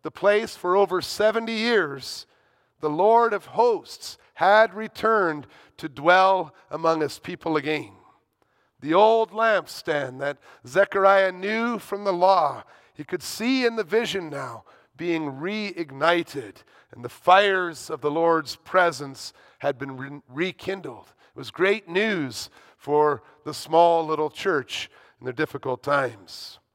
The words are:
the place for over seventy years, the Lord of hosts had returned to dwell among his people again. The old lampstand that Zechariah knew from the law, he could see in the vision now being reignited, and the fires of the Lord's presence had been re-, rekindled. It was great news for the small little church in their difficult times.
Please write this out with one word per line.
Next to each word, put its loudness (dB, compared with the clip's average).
the -10
place 0
for 0
over 2
seventy -2
years, -2
the -2
Lord 4
of -6
hosts -2
had 4
returned -2
to -10
dwell 4
among 0
his -4
people -6
again. -4
The -4
old 4
lampstand -2
that -6
Zechariah 4
knew -4
from -10
the 0
law, 2
he -16
could -8
see -2
in 0
the -4
vision -2
now -12
being -4
reignited, -4
and -18
the -10
fires 2
of -8
the 0
Lord's 0
presence -2
had -4
been -10
re-, -12
rekindled. -8
It -16
was -14
great 0
news -2
for 0
the -12
small 4
little -4
church -4
in -20
their -8
difficult -6
times. -4